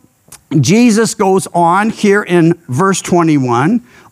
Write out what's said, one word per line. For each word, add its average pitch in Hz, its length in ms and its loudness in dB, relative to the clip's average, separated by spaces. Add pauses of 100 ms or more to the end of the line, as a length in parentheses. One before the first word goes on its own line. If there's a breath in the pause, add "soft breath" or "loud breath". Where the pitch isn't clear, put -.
(600)
Jesus 214 560 2
goes 190 380 -2
on 175 380 0
here 208 320 0
in 165 320 2 (120)
verse 180 340 -2
twenty-one. 156 800 0 (300 soft breath)